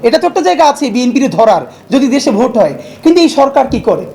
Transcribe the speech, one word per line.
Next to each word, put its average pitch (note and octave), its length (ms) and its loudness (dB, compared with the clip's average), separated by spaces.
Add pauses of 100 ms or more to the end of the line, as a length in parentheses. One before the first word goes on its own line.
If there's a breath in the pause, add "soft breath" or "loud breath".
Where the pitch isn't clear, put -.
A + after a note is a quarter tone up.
এটা A#3 140 2
তো F4 100 0
একটা - 140 -2
জায়গা E4 240 2
আছে C#4 240 0
বিএনপির B3 400 0
ধরার, F#3 320 2 (280 loud breath)
যদি C4+ 180 2
দেশে C4 240 0
ভোট A#3 260 0
হয়। E3+ 160 0 (300 loud breath)
কিন্তু E4+ 180 4
এই E4 80 4
সরকার C#4 380 0
কি A#3 120 -4
করে? F3+ 360 -2